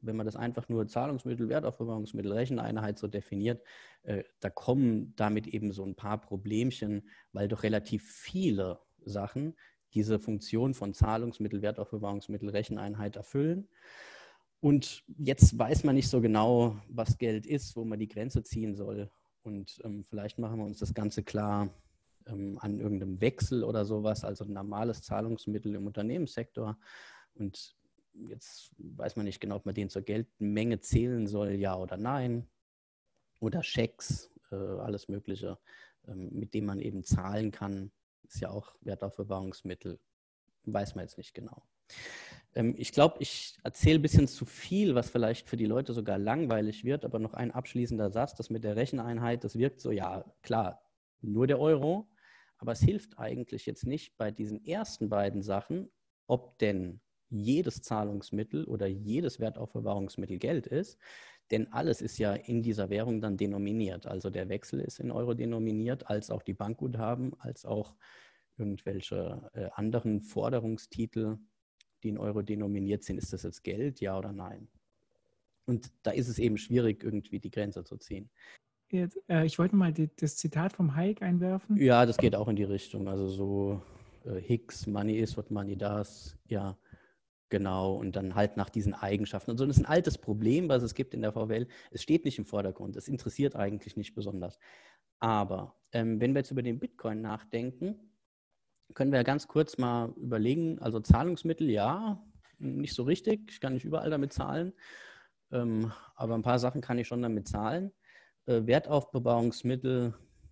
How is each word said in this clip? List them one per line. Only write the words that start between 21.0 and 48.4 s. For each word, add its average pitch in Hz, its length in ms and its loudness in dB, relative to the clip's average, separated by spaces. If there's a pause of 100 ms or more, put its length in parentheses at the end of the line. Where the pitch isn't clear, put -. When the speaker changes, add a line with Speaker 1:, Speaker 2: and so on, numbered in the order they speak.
Speaker 1:
klar, 104 460 0 (560)
ähm, 98 340 -6
an 104 200 -4
irgendeinem 95 420 -4
Wechsel 123 420 2
oder 110 220 0
sowas, 107 400 -2
also 104 180 -6
ein 101 100 -8
normales 101 500 -4
Zahlungsmittel 107 720 -4
im 98 120 -6
Unternehmenssektor. 113 920 -4 (580)
Und - 420 -10 (500)
jetzt - 500 -18
weiß - 380 -8
man 104 100 -4
nicht 95 140 -6
genau, 101 180 -4
ob - 80 -12
man 101 100 -6
den 101 140 -4
zur 98 120 -6
Geldmenge 107 800 -2
zählen 117 460 2
soll, 101 240 0
ja 98 260 0
oder 92 180 -6
nein. 120 520 -2 (920)
Oder 165 240 -2
Schecks, - 680 -2 (200)
äh, 98 40 -6
alles 98 520 -6
Mögliche, 98 520 -8 (480)
ähm, 95 260 -10
mit 104 200 -6
dem 107 120 -2
man 98 140 -4
eben 95 240 -6
zahlen 101 480 -2
kann, 98 400 -6 (320)
ist - 180 -12
ja - 80 -4
auch - 320 -10
Wertaufbewahrungsmittel, 95 1200 -8 (640)
weiß 101 300 -4
man 90 100 -8
jetzt - 120 -18
nicht - 160 -16
genau. - 300 -16 (920)
Ähm, 117 220 2
ich 123 140 -6
glaub, 147 300 8
ich - 420 -8
erzähl - 320 6
ein 156 60 6
bisschen 143 260 8
zu - 180 -6
viel, 185 500 2
was 120 140 2
vielleicht 117 380 0
für - 80 -4
die 113 100 0
Leute 123 280 0
sogar 104 240 -2
langweilig 110 640 0
wird, 139 220 -2
aber 113 140 -2
noch 110 140 -4
ein 120 180 -4
abschließender 117 580 -2
Satz, 117 260 -2
das - 140 -8